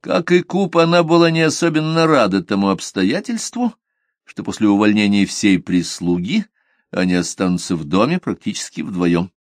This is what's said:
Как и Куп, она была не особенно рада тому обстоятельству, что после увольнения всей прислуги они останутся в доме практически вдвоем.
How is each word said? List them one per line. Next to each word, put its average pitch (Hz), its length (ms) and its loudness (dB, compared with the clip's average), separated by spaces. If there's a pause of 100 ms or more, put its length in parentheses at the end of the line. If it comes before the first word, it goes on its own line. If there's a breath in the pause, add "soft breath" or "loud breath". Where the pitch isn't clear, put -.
Как - 320 -2
и 180 100 4
Куп, 175 340 -2
она 170 280 4
была 170 260 4
не 165 120 0
особенно 160 640 0
рада 104 360 2
тому 98 280 0
обстоятельству, 202 1040 -4 (500)
что - 180 -14
после 104 260 0
увольнения 101 580 4
всей 95 340 0
прислуги 90 840 -2 (440)
они 92 240 0
останутся 90 640 -2
в 78 80 -8
доме 107 340 0
практически - 640 -8
вдвоем. 90 500 -2 (120)